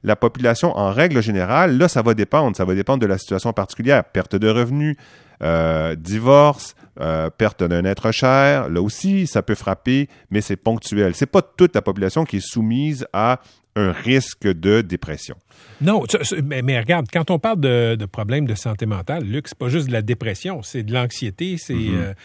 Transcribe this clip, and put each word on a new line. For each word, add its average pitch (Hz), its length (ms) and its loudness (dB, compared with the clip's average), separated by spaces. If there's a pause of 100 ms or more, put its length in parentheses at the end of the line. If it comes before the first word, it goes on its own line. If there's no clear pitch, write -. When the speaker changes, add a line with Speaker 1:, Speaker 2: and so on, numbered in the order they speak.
Speaker 1:
la 104 100 2
population 120 640 0
en 98 140 0
règle 139 280 2
générale. 110 560 2
Là, 170 120 4
ça 123 140 0
va 113 120 4
dépendre. 110 420 0
Ça 95 80 0
va 92 100 0
dépendre 123 260 0
de 110 60 2
la 95 120 0
situation 98 340 -4
particulière. 117 520 0
Perte - 320 -2
de 107 120 2
revenus, 131 480 0 (460)
euh, 80 540 0
divorce, 123 800 4 (240)
euh, 80 280 -2
perte 98 360 -2
d'un 87 200 0
être 98 280 -2
cher. 135 560 2
Là 85 120 -2
aussi, 185 460 0
ça 104 160 -2
peut 107 140 -2
frapper, 127 520 -2 (220)
mais 101 100 0
c'est 101 160 -4
ponctuel. 104 600 0
C'est 139 100 -2
pas - 160 2
toute - 320 2
la 104 80 2
population 98 420 -2
qui 104 120 -6
est 95 100 -4
soumise 127 640 -2
à 117 280 0 (340)
un 98 160 2
risque 123 560 0
de 98 360 2
dépression. - 520 -8 (460)
Speaker 2:
Non, 180 240 2
tu, - 140 0
tu, 170 240 -2
mais, 135 180 -4
mais 127 180 0
regarde, 131 320 0
quand 165 200 -2
on 170 80 2
parle 226 200 0
de, 120 360 2
de 107 100 -4
problèmes 113 400 -4
de 123 100 -2
santé 110 300 -6
mentale, 107 400 -4
Luc, 123 240 -6
c'est - 80 -16
pas 123 140 -4
juste 151 160 0
de 127 60 -4
la 110 100 -2
dépression, 113 600 -6
c'est 120 200 -8
de 107 100 -6
l'anxiété, 123 640 -4
c'est, - 160 -8
Speaker 1:
Mhm. 110 220 -2
Speaker 2:
euh, 90 200 -4 (100)